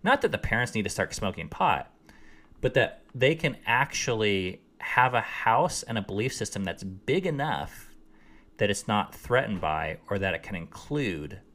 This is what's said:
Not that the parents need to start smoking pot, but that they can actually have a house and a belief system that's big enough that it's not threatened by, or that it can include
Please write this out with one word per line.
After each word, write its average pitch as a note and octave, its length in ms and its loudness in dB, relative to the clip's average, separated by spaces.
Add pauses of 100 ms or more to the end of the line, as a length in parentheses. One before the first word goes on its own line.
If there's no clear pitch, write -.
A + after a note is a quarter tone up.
Not C4 200 4
that F3 100 2
the G#2+ 60 -2
parents A#2+ 360 0
need A2 100 0
to F#2+ 60 -2
start - 240 -2
smoking F2+ 360 -4
pot, G#2 420 0 (680)
but B2 140 0
that - 280 2 (100)
they C3+ 220 4
can D#3 300 -2
actually A2 960 0 (180)
have B2+ 340 2
a A#2 80 2
house A#2+ 640 2
and A#2 140 -4
a G#2+ 40 0
belief G#2 320 -2
system G2+ 300 -4
that's F#2 200 -4
big B2+ 420 -2
enough C#3 640 -4 (680)
that G#2 120 2
it's - 180 -4
not G#2 260 2
threatened A#2+ 460 0
by, D#2 380 -2 (120)
or G2+ 100 0
that F#2+ 140 2
it E2 100 -4
can - 120 -8
include F#2 840 -6 (140)